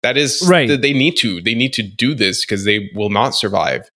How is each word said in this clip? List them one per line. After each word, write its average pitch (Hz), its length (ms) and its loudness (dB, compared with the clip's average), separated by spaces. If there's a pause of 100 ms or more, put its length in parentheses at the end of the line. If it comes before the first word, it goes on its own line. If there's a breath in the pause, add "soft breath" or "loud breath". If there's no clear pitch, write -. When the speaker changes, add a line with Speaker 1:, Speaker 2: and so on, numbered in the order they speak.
Speaker 1:
that 127 140 0
is 147 300 0
Speaker 2:
Right. 165 200 6
Speaker 1:
th-, 139 140 2
they 143 120 0
need 139 240 2
to, 92 240 -2
they 113 140 -2
need 127 180 0
to 117 100 -4
do 117 300 -2
this 98 320 0
'cause 98 200 -4
they 104 280 0
will 104 160 -2
not 110 260 2
survive. 82 600 -2